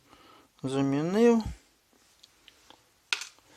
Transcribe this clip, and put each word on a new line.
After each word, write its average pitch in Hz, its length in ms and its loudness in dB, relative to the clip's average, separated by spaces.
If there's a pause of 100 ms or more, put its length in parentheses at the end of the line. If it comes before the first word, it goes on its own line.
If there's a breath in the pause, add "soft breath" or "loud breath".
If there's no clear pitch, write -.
(640 soft breath)
замінив. 160 840 2 (2000 loud breath)